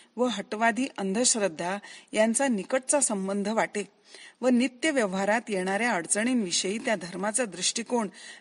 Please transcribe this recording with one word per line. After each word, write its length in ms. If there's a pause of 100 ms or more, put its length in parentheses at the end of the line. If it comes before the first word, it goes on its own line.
(160)
व 100
हटवादी 640 (100)
अंधश्रद्धा 800 (360)
यांचा 340
निकटचा 520
संबंध 480
वाटे 360 (580)
व 60
नित्य 440
व्यवहारात 580
येणाऱ्या 420
अडचणींविषयी 880
त्या 180
धर्माचा 500
दृष्टिकोन 640 (340)